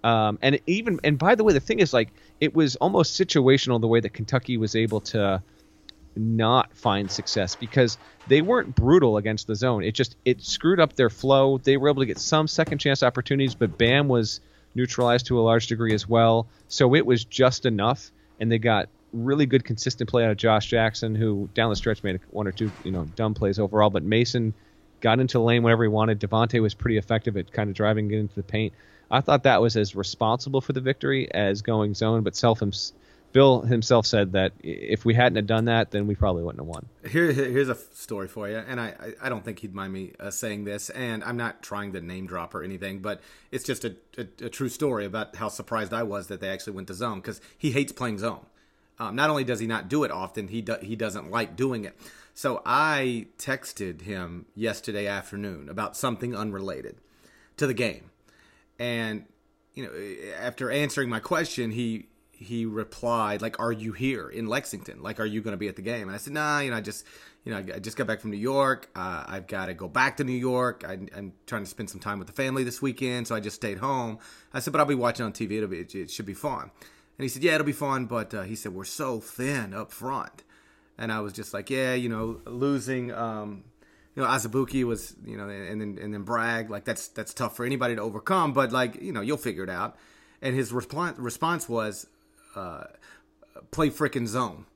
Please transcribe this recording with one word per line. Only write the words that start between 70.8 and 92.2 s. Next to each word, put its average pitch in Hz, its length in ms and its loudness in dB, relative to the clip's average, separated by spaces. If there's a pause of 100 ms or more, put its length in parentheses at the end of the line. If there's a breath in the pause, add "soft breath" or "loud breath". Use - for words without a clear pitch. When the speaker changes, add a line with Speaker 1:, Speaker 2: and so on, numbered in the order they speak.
Speaker 2:
I, 92 140 -10 (160)
I'm 98 180 -14 (120)
trying 107 180 -8
to 92 60 -12
spend 104 220 -12
some 95 80 -16
time 101 180 -6
with 92 100 -12
the - 60 -20
family 131 300 -4
this 120 180 -6
weekend, 123 460 -4
so 117 80 -4
I 110 40 -4
just 101 160 -8
stayed 101 220 -6
home." 120 400 -4 (360 loud breath)
I 131 60 -6
said, 143 140 -6
"But 151 60 -2
I'll 147 80 2
be 143 80 0
watching 120 280 -2
on 104 100 -6
T 113 120 -6
V. 101 120 -6
It'll 107 120 -4
be, 90 120 -8
it, 85 120 -16
it 92 160 -10
should - 160 -12
be 98 80 -12
fun." 117 380 -8 (460 soft breath)
And 135 60 -8
he 131 60 -4
said, 131 140 -8
"Yeah, 165 100 2
it'll 151 120 0
be 143 80 -2
fun, 135 340 -4
but," 110 260 -6
uh, 104 80 -8
he 98 140 -10
said, 101 180 -12
"we're 95 120 -12
so 131 340 -6
thin 123 560 -6
up 107 160 -12
front." - 520 -10 (540 soft breath)
And 113 140 -6
I 110 100 -4
was 104 100 -8
just 101 220 -14
like, 101 160 -10
"Yeah, 131 240 0
you 123 160 -2
know, 113 360 -6
losing, 123 680 -4
um, 107 500 -8 (520 soft breath)
you 139 60 -4
know, 127 60 0
Azubuike 127 560 -2
was, 117 320 -6 (100)
you 110 120 -12
know, 101 100 -12
and 101 340 -10
then, 104 180 -8
and 104 140 -10
then 101 80 -8
Bragg, 113 480 -2
like, 101 160 -10
that's, - 220 -6
that's - 260 -12
tough 117 220 -6
for 120 100 -6
anybody 123 300 -2
to 107 60 -6
overcome, 139 520 0
but, 127 180 2
like, 127 300 -2
you 185 100 -8
know, 113 100 -6
you'll 139 160 -2
figure 95 260 -6
it 92 80 -8
out." 98 240 -6 (460 soft breath)
And 131 140 -2
his 120 160 -2
response, 139 460 -6
response 151 500 -4
was, 107 380 -6 (500)